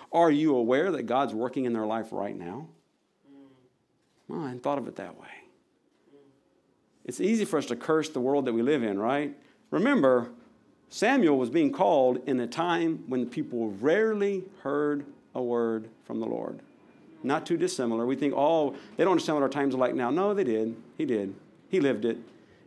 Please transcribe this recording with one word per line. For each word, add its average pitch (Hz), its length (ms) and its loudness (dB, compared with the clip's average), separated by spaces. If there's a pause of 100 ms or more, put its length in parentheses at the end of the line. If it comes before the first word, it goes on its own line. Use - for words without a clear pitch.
(120)
"Are 170 180 6
you 147 260 4
aware 131 360 2
that 131 120 -4
God's 120 300 0
working 123 320 -4
in 120 80 -2
their 110 140 -2
life 110 240 -4
right 98 260 -6
now?" 98 300 -12 (1600)
"Well, - 140 -6
I 135 80 -6
hadn't 123 120 -12
thought 139 160 -2
of 117 100 -6
it - 100 -14
that 92 220 -12
way." - 80 -20 (1800)
It's - 140 -8
easy 208 240 2
for 165 140 0
us 131 80 -2
to 120 100 -6
curse 156 340 0
the 139 100 -4
world 135 260 2
that 120 80 0
we 113 80 2
live 135 220 2
in, 101 160 0
right? 143 360 -2 (360)
Remember, 147 580 4 (600)
Samuel 196 500 4
was 120 100 0
being 143 220 2
called 143 560 2
in 131 120 0
a 120 60 -2
time 165 640 -2
when 127 180 -2
people 117 460 -4 (100)
rarely 202 640 2 (180)
heard 147 440 -2 (300)
a 131 60 -4
word 117 460 -2 (180)
from 113 140 -6
the 110 60 -4
Lord. 113 340 -6 (640)
Not 151 240 -2
too 170 100 0
dissimilar. 123 520 0
We 131 80 0
think, 135 200 -2
"Oh, 147 400 2 (220)
they 165 60 4
don't 190 80 4
understand 160 240 2
what 143 80 2
our 135 60 4
times 139 260 0
are - 20 -2
like 127 160 2
now." 123 160 0
No, 190 240 2
they 196 100 2
did. 113 320 0 (220)
He 160 80 -4
did. 101 300 -2 (340)
He 190 100 0
lived 123 240 2
it. 113 140 0 (500)